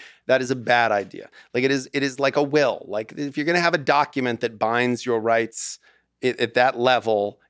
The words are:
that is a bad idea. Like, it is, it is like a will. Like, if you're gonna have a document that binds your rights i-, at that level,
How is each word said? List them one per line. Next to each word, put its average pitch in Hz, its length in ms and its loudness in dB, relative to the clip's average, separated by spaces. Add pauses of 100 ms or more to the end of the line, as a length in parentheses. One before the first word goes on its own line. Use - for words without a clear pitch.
(280)
that 127 140 2
is 127 100 -4
a 135 40 0
bad 117 360 2
idea. 98 380 -4 (240)
Like, 127 100 0
it 135 80 2
is, 135 220 -2
it 139 100 -2
is 131 160 -4
like 139 160 0
a 147 80 2
will. 139 440 0
Like, 107 260 -8
if 143 240 -8
you're 147 80 -4
gonna 170 160 2
have 170 120 2
a 156 60 0
document 135 600 0
that 117 180 -4
binds 120 460 0
your 117 140 0
rights 113 600 -2 (420)
i-, 123 160 0
at 117 180 -2
that 127 220 2
level, 113 640 0 (100)